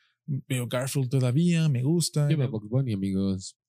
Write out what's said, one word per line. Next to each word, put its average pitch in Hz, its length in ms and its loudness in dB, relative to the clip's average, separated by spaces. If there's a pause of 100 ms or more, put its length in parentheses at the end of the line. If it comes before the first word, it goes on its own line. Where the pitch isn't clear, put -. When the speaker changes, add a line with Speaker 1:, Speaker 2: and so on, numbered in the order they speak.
(260)
Speaker 1:
veo 131 440 -4
Garfield 131 400 -2
todavía, 156 580 2
me 127 160 0
gusta, 151 480 0
Speaker 2:
Yo 151 60 2
veo 127 100 2
Speaker 1:
¿no? - 40 -4
Speaker 2:
Bugs 107 180 -6
Bunny, 127 240 0
amigos. 95 640 -2 (120)